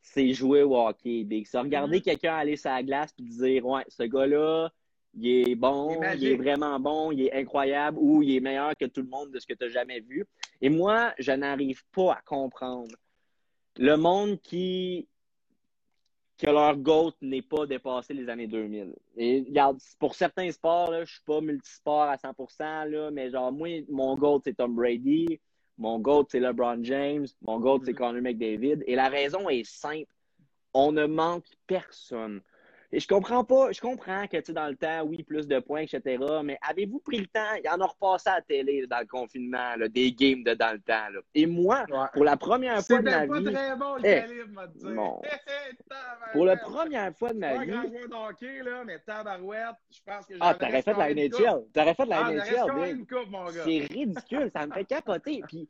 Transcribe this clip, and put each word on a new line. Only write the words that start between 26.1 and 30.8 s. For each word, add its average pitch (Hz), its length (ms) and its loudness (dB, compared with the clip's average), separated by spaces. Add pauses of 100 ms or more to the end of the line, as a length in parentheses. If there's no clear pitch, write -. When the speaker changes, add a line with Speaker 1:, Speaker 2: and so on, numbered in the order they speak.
Speaker 1:
c'est 131 100 -2
LeBron 120 440 0
James. 143 440 -2 (140)
Mon 113 180 -4
goat, 131 260 4
c'est 127 60 -2
Speaker 2:
Mhm. 101 60 -6
Speaker 1:
Connor 120 240 -2
McDavid. 123 680 -2
Et 123 80 0
la 131 140 2
raison 143 400 -2
est 123 140 0
simple. 147 480 -10 (640)
On 143 180 6